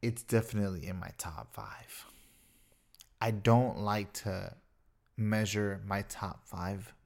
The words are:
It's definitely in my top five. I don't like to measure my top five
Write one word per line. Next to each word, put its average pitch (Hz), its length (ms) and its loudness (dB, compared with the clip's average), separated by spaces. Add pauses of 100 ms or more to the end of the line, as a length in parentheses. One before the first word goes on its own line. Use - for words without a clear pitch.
It's 117 220 -2
definitely 101 640 0
in 92 120 -6
my 87 200 -8
top - 340 -10
five. - 540 -14 (1120)
I 113 100 4
don't 117 500 6
like 104 320 0 (120)
to 95 300 -4 (600)
measure 104 680 2
my 101 220 -2
top - 380 -8
five 95 460 -6 (140)